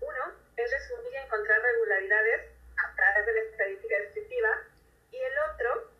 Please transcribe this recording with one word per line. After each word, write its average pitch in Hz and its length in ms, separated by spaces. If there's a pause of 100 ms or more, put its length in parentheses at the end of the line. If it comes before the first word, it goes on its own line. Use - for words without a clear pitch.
Uno 508 340 (220)
es 240 140
resumir 240 420
y 269 40
encontrar 220 440
regularidades 214 1000 (180)
a - 180
través 208 320
de 226 60
la 220 80
estadística 220 580
descriptiva, 427 520 (600)
y - 60
el 262 160 (220)
otro, 262 460